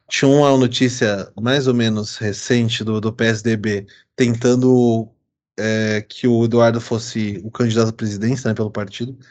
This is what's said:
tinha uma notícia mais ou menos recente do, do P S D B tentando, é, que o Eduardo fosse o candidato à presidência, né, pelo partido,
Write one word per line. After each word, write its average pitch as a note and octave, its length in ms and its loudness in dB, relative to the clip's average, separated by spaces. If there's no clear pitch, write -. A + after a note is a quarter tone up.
tinha - 200 2
uma C#3+ 280 6
notícia A#2+ 720 0
mais B2+ 280 0
ou B2 60 2
menos A2 420 -2
recente A2+ 640 -2
do, G#2+ 180 -2
do A2 120 -2
P A#2 140 -4
S A2 180 -2
D A2+ 120 0
B G2+ 300 -4
tentando, A#2+ 920 2
é, G#2+ 460 -2
que - 240 -8
o A#2 180 4
Eduardo A#2 360 2
fosse A2 640 -6
o A2+ 60 -12
candidato A2+ 400 0
à - 20 -8
presidência, A2+ 560 -4
né, G#2+ 60 -2
pelo G#2+ 160 -4
partido, G#2+ 460 -10